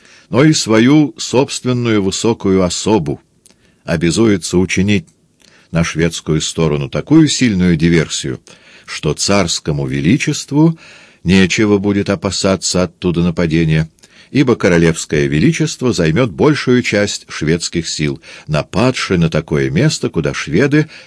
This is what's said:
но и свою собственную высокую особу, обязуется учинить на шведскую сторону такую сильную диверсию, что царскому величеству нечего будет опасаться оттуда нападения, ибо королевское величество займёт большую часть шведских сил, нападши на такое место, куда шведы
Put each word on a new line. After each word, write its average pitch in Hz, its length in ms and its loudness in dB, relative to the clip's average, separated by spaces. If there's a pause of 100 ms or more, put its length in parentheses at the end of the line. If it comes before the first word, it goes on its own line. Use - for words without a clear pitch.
(300)
но 120 140 2
и 156 100 6
свою 127 640 2
собственную 120 880 -2
высокую 98 580 0
особу, 90 580 -2 (640)
обязуется 85 760 0
учинить 95 480 0 (640)
на - 120 0
шведскую 80 560 -2
сторону 73 480 -2
такую 147 420 2
сильную 90 480 2
диверсию, 76 640 0 (440)
что - 300 -6
царскому 82 720 -2
величеству 143 880 0 (460)
нечего 95 560 2
будет 101 320 -2
опасаться 95 720 -2
оттуда 85 400 -2
нападения, 80 680 0 (440)
ибо 123 220 2
королевское 82 720 2
величество 127 680 0
займёт 90 380 0
большую 123 500 0
часть 104 480 -2
шведских 82 580 -4
сил, 73 320 -4 (280)
нападши 92 720 -2
на 82 100 2
такое 76 400 -2
место, 117 400 -2
куда 71 240 -4
шведы 143 560 0 (180)